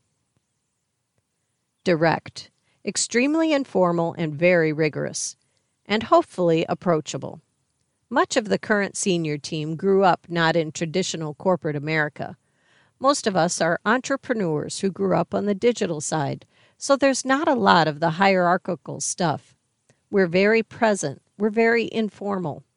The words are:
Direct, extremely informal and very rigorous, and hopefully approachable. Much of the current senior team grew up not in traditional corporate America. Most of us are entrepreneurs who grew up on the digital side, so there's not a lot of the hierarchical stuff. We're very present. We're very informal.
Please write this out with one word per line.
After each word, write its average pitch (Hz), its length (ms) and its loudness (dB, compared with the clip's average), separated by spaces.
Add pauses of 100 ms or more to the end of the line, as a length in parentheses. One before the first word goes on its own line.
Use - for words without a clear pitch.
(1900)
Direct, - 640 0 (320)
extremely 294 680 0
informal 175 640 0
and 156 180 -4
very 165 380 4
rigorous, 147 640 -4 (480)
and 214 180 -2
hopefully 175 640 2
approachable. 156 720 -2 (680)
Much 294 280 0
of 220 100 -2
the 190 100 0
current 202 380 -2
senior 165 420 -2
team 156 380 -6
grew 190 260 2
up 180 280 2
not 165 260 2
in 160 160 0
traditional 160 640 -4
corporate 165 420 -2
America. 151 640 -4 (640)
Most 269 280 0
of 196 80 -2
us 170 240 2
are 165 260 0
entrepreneurs 220 920 -2
who 196 100 0
grew 185 240 -2
up 170 200 0
on 196 120 -2
the 208 80 0
digital 190 460 -2
side, 139 460 -4 (320)
so - 180 0
there's 269 300 0
not 269 240 0
a 285 40 2
lot 196 320 4
of 147 140 -4
the 165 120 0
hierarchical 175 920 0
stuff. - 540 -4 (540)
We're 196 180 2
very 202 360 2
present. 196 580 -2 (160)
We're 208 120 -2
very 226 420 2
informal. 190 720 -6 (140)